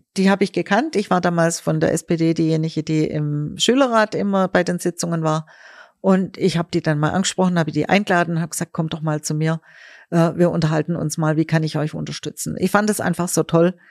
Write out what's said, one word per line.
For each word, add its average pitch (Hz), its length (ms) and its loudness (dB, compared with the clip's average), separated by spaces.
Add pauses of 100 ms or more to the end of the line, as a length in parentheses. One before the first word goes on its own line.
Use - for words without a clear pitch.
(160)
die 190 140 4
habe 196 160 4
ich - 80 -6
gekannt. 214 420 0
Ich 208 140 -2
war 185 100 2
damals 170 400 0
von 160 220 -2
der 160 100 2
S - 140 -2
P 175 100 0
D 165 180 0
diejenige, 160 500 0
die 156 220 0
im 147 520 -4
Schülerrat 233 580 2
immer 196 320 0
bei 180 160 2
den 175 160 -2
Sitzungen 170 440 -4
war. 156 220 0 (540)
Und 190 380 2
ich 165 200 0
habe 170 160 -2
die 170 80 0
dann 151 180 0
mal 151 120 2
angesprochen, 185 480 0
habe 160 140 0
die 151 160 -2
eingeladen, 175 500 2
habe 170 120 -4
gesagt, - 200 -6
„Kommt 160 220 -4
doch 156 80 -8
mal 156 200 -2
zu - 120 -6
mir, 160 260 0 (500)
äh, 170 260 4
wir 175 160 2
unterhalten 160 440 0
uns 151 220 -4
mal, 156 180 0
wie 156 100 2
kann 160 180 0
ich 156 140 -4
euch 151 160 -2
unterstützen?“ 151 680 -8
Ich 190 120 0
fand 208 180 2
es 208 120 -2
einfach 175 260 -2
so 160 160 0
toll, 170 320 2 (160)